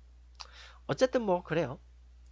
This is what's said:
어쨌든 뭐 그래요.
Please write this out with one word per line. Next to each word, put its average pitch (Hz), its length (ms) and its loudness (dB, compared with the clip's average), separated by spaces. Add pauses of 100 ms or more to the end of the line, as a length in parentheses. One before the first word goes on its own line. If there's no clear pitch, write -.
(880)
어쨌든 254 360 2
뭐 180 220 2
그래요. 156 340 -2 (540)